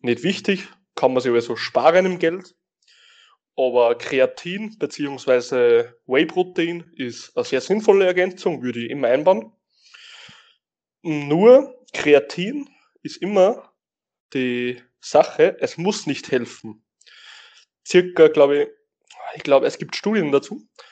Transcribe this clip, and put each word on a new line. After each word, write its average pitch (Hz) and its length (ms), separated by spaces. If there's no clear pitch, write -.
nicht 120 240
wichtig, 190 420
kann 131 160
man 127 100
sich 123 100
also 117 220
sparen 160 500
im 185 140
Geld. 175 380
Aber 120 400
Kreatin 175 800
beziehungsweise 123 1200
Whey-Protein 170 920
ist 123 400
eine 123 80
sehr 131 160
sinnvolle 196 460
Ergänzung, 180 560
würde 120 220
ich 117 60
immer 135 180
einbauen. 180 440
Nur 175 720
Kreatin 175 800
ist 151 160
immer 202 540
die 123 460
Sache, - 600
es - 160
muss 190 300
nicht 143 240
helfen. 120 540
Circa, 180 420
glaube 147 340
ich, 143 60
ich - 80
glaube, 139 240
es - 120
gibt - 180
Studien 202 340
dazu, 139 380